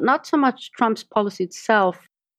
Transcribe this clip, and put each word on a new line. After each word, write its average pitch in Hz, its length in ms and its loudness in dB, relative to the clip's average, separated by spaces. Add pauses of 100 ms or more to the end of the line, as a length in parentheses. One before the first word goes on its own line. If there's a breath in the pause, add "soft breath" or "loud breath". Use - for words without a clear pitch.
not 294 260 0
so - 80 -4
much 277 380 0
Trump's 220 320 -2
policy 202 400 -2
itself, 190 640 0 (320)